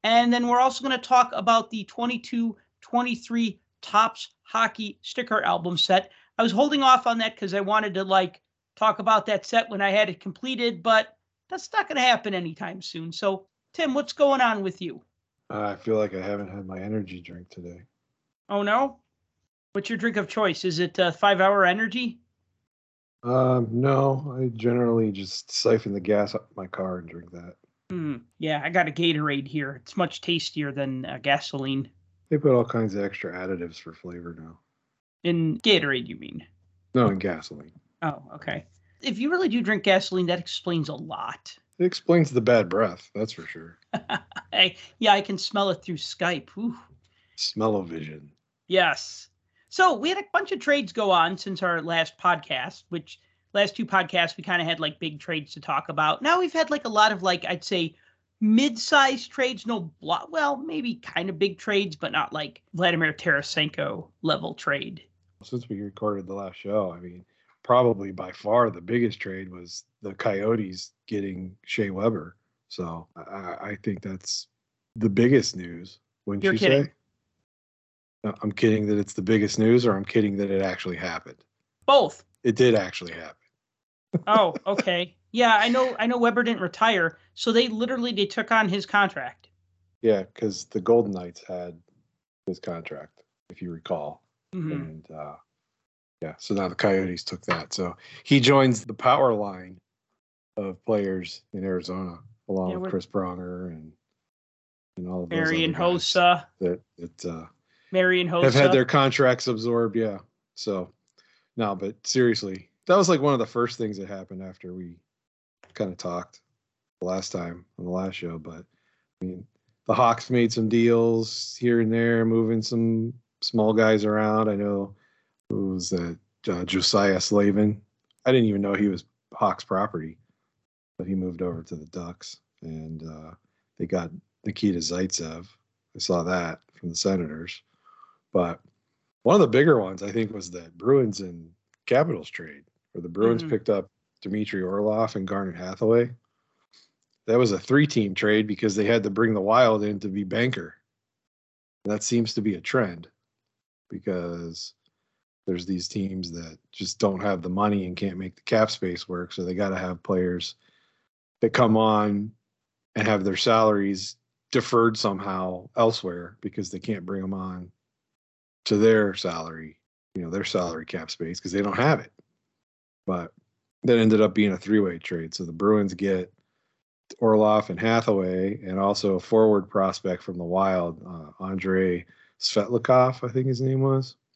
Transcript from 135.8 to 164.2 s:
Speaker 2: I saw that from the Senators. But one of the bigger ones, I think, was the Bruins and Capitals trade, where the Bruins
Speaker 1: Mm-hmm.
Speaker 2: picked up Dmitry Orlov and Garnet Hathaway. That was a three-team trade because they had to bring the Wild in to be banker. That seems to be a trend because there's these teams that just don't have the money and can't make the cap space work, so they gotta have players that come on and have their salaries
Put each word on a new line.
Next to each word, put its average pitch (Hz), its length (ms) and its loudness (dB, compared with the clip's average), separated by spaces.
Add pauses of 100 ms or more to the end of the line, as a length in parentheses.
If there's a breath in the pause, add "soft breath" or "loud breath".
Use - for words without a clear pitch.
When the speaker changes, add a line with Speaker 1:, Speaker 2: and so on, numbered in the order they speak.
Speaker 2:
I - 20 -16
saw 87 240 0
that 85 380 -2 (140)
from 87 160 -10
the 82 40 -12
Senators. 85 720 -4 (680 soft breath)
But 85 280 0 (640)
one 165 100 6
of 208 60 8
the 147 80 6
bigger 135 320 6
ones, 95 240 -6
I 101 80 -6
think, 110 200 -2
was 90 200 -12
the 85 240 -14
Bruins 110 440 2
and 85 320 -12 (340)
Capitals 127 440 0
trade, 76 320 -16 (300)
where 87 100 -10
the 85 60 -10
Bruins 110 340 2
Speaker 1:
Mm-hmm. - 80 -6
Speaker 2:
picked 110 180 -2
up 101 220 0 (320)
Dmitry 101 400 -4
Orlov 107 540 -2
and 95 100 -4
Garnet 95 300 -6
Hathaway. 113 580 2 (1120 soft breath)
That 113 140 4
was 117 100 4
a 98 80 0
three-team 120 560 2
trade 107 320 2
because 104 300 -2
they 104 80 2
had 113 180 4
to 101 80 -2
bring 110 240 2
the 104 60 0
Wild 110 420 4
in 104 160 -2
to 107 100 -8
be 98 140 -4
banker. 98 540 -2 (1120)
That 104 180 -2
seems 117 300 0
to 113 60 -2
be 104 140 0
a 85 60 -8
trend 92 500 -2 (800)
because 85 880 -8 (680)
there's 87 220 -4
these 90 220 -4
teams 95 420 -6
that 82 260 -14 (140)
just - 300 -8
don't 98 200 2
have 98 220 -2
the 90 80 -6
money 101 360 0
and 90 100 -8
can't 92 200 -4
make 92 200 -10
the - 60 -20
cap 110 280 2
space - 380 -6
work, 87 240 -8
so 95 100 -8
they 90 120 -4
gotta 95 220 -2
have 90 280 -8
players 90 500 -2 (880)
that 113 120 4
come 110 240 6
on 104 560 2 (640)
and 110 140 0
have 101 160 2
their 95 120 0
salaries 104 800 2 (340)